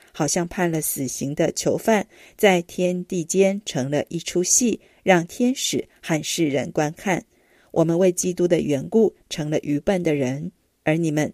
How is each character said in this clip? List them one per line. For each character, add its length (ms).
好 140
像 200
判 240
了 100
死 280
刑 260
的 180
囚 240
犯， 300
在 260
天 420
地 200
间 400
成 260
了 180
一 100
出 240
戏， 380
让 240
天 280
使 340
和 200
世 260
人 220
观 220
看。 320
我 120
们 140
为 120
基 220
督 160
的 120
缘 280
故 260
成 220
了 100
愚 200
笨 220
的 120
人， 380
而 120
你 140
们 240